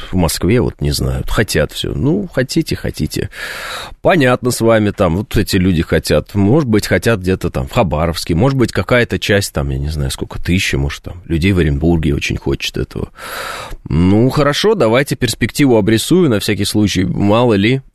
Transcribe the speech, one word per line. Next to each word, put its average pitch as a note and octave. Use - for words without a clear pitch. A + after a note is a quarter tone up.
в -
Москве F#2+
вот A#1+
не C#2+
знают, C2
хотят -
всё. -
Ну, E3
хотите, -
хотите. -
Понятно B2+
с A#2
вами, A2
там, F2+
вот -
эти G2+
люди F2+
хотят, E2
может A2+
быть, G#2
хотят G#2+
где-то F2+
там C2+
в -
Хабаровске, E2
может C3+
быть, A#2
какая-то A2
часть, G2+
там, C#2
я C2
не C#2+
знаю, C#2+
сколько, -
тысяча, -
может, C#2
там, -
людей F#2+
в F2+
Оренбурге D2+
очень -
хочет -
этого. -
Ну, G2
хорошо, D3
давайте C3+
перспективу B2
обрисую A2+
на G#2
всякий G2+
случай, G2
мало G#2
ли. A#2+